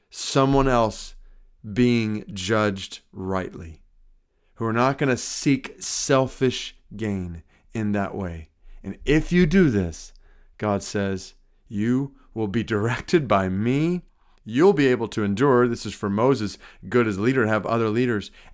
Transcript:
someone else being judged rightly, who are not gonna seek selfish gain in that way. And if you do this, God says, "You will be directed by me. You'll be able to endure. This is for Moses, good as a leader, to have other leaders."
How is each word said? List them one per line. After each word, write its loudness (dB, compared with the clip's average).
someone 2
else 0
being 2
judged -2
rightly, -8
who -6
are -2
not 2
gonna 2
seek -2
selfish -2
gain -6
in -2
that -2
way. -8
And -10
if 2
you 6
do 6
this, -2
God 0
says, -6
"You -2
will -4
be -2
directed -2
by 2
me. 0
You'll 4
be 4
able 2
to -2
endure. 4
This -6
is -8
for -6
Moses, 0
good 2
as -2
a -4
leader, 2
to 2
have 0
other 0
leaders." -2